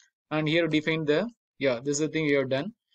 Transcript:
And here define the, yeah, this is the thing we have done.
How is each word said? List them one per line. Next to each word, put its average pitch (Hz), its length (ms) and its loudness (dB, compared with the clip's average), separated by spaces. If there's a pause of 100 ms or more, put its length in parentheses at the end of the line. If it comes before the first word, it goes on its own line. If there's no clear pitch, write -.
(320)
And 156 160 0
here 165 220 2
define 160 340 0
the, 156 260 2 (300)
yeah, 127 240 0
this 143 160 -2
is - 0 -
the 156 80 0
thing 156 200 -2
we 143 80 4
have 139 120 2
done. 139 240 -4 (240)